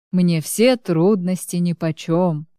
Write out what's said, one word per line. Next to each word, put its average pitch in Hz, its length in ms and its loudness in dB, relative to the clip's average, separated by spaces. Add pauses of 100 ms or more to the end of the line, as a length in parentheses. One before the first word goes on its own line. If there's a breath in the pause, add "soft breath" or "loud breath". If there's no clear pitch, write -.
(100)
мне 175 300 2
все 240 360 2
трудности 180 800 0
нипочем. 165 920 -2 (120)